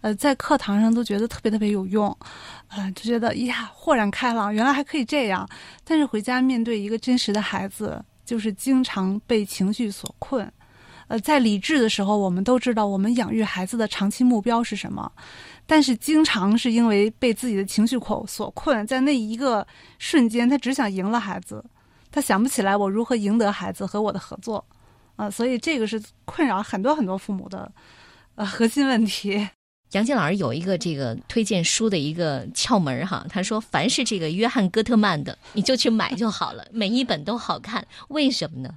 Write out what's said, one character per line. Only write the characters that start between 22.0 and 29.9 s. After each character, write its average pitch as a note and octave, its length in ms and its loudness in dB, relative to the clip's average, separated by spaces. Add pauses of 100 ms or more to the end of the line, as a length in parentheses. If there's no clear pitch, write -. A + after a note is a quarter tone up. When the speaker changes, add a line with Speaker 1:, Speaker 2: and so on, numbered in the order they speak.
Speaker 1:
他 D4 100 -2
想 G3+ 220 2
不 B3+ 60 2
起 B3+ 140 -2
来 G3 140 2
我 G3+ 120 2
如 G#3+ 160 0
何 B3 120 0
赢 G#3 200 0
得 G#3+ 140 4
孩 F#3+ 220 -6
子 G3 120 -10
和 G#3 160 -4
我 G#3+ 120 0
的 G3+ 60 -6
合 - 220 -14
作。 G#3+ 240 -8 (520)
啊， G#3 140 -6
所 A#3 160 -2
以 B3+ 120 0
这 D#4 200 -2
个 A3 80 0
是 A3 140 -4 (260)
困 E4 200 0
扰 G3+ 160 0
很 G#3 200 -6
多 C4+ 120 2
很 D4+ 100 0
多 F#3 120 -2
父 G3 160 -8
母 F#3 160 -8
的， F#3+ 240 -12 (640)
呃， G#3+ 100 -6
核 G#3+ 240 0
心 C#4 180 2
问 B3+ 200 4
题。 G3+ 420 -2 (440)